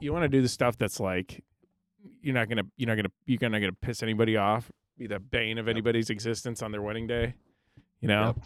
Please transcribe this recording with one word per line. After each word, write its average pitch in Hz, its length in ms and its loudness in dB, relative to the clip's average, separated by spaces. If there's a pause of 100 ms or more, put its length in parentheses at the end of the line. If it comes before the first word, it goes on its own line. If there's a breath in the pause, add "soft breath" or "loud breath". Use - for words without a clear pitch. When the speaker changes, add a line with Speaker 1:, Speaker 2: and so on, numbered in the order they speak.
Speaker 1:
you 147 120 -4
wanna 165 160 0
do 135 140 4
the 123 60 4
stuff 123 280 0
that's - 240 -2
like, 92 420 -4 (800)
you're 135 140 -2
not 117 140 0
gonna, 110 160 0 (120)
you're 127 120 -2
not 113 80 2
gonna, 101 140 0 (140)
you're 123 240 2
not 107 120 2
gonna 98 120 2
piss 113 300 -6
anybody 110 340 4
off, 107 340 2 (280)
be 120 80 -10
the 101 120 -4
bane 113 400 -2
of 110 80 -6
Speaker 2:
Yep. 113 80 2
Speaker 1:
anybody's 113 360 2
existence 113 520 -4
on 110 80 -6
their 104 120 -6
wedding 110 240 -6
day. 120 280 -2 (680 soft breath)
You 110 60 0
know, 107 260 4 (120)